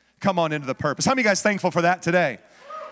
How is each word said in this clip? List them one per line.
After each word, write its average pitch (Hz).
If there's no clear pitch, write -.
Come 190
on 160
into 147
the 131
purpose." 143
How 262
many 262
of 220
you 214
guys 190
thankful 190
for 170
that 175
today? 170